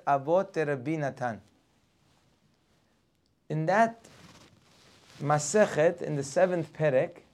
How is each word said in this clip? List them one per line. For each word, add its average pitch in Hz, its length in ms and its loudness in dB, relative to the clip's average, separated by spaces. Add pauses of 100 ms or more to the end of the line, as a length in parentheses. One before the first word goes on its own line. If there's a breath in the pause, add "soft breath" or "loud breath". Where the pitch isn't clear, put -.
Avot 151 500 0
Rabbi 147 420 -4
Natan. 123 440 -6 (2000)
In 156 160 -4
that 226 400 2 (1160)
Masechet, 156 800 2
in 151 120 -4
the 139 80 -4
seventh 180 480 0
Perek 151 500 0 (120)